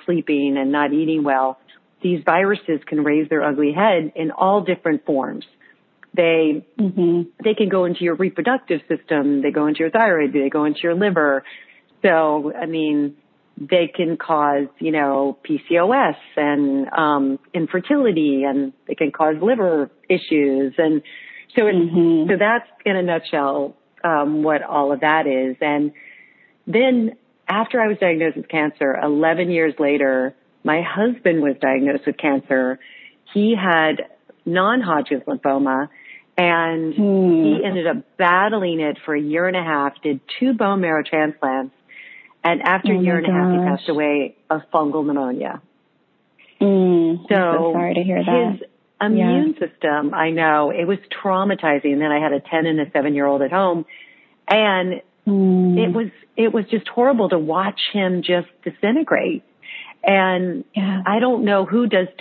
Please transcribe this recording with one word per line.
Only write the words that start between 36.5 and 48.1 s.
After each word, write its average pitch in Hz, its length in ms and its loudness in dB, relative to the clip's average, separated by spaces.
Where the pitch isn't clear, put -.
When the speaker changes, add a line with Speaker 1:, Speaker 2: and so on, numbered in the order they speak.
Speaker 2:
Hmm. 190 500 2
Speaker 1:
he - 200 2
ended 185 220 -4
up 143 120 -2
battling 185 640 0
it 147 240 -2
for 156 100 -4
a 147 60 -2
year 156 260 -2
and 185 100 -2
a 180 60 -2
half, 143 400 -2
did 143 180 -2
two 254 140 2
bone 196 260 0
marrow 160 220 0
transplants, 143 720 -4
and 170 200 0
after 190 300 2
Speaker 2:
Oh 185 60 2
Speaker 1:
a 180 40 0
year 170 180 2
Speaker 2:
my 165 60 -4
Speaker 1:
and - 0 -
a 190 40 2
half, 180 220 2
he 180 60 2
Speaker 2:
gosh. 180 100 0
Speaker 1:
passed - 200 -4
away 147 480 -2
of 156 120 -2
fungal 151 340 0
pneumonia. 139 540 -4
Speaker 2:
Mm, 180 500 4
I'm 175 180 -4
so - 0 -
Speaker 1:
So 170 440 2
Speaker 2:
sorry 175 220 -2
to 175 80 0
hear 180 220 -2